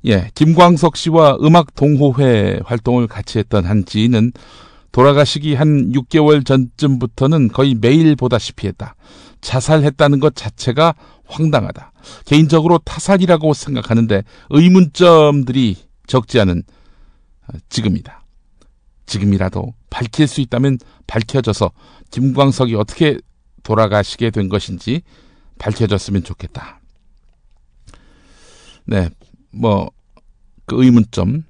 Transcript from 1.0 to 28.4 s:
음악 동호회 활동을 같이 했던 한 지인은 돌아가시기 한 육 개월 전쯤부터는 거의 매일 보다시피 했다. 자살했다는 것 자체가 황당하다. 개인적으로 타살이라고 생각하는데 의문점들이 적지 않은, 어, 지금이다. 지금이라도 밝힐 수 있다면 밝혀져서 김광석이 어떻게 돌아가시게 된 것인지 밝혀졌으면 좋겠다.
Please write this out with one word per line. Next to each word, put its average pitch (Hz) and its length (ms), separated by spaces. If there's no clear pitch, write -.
음악 160 340
동호회 127 880
활동을 120 420
같이 - 320
했던 101 260
한 98 200
지인은 117 480
돌아가시기 143 640
한 143 400
육 131 140
개월 151 360
전쯤부터는 135 1040
거의 135 260
매일 147 400
보다시피 120 540
했다. - 260
자살했다는 143 800
것 147 160
자체가 151 580
황당하다. 143 680
개인적으로 160 520
타살이라고 170 760
생각하는데 113 680
의문점들이 147 1300
적지 127 340
않은, 87 220
어, 80 100
지금이다. - 560
지금이라도 95 680
밝힐 127 360
수 - 140
있다면 127 380
밝혀져서 110 640
김광석이 131 640
어떻게 113 440
돌아가시게 107 680
된 104 180
것인지 104 540
밝혀졌으면 98 640
좋겠다. - 580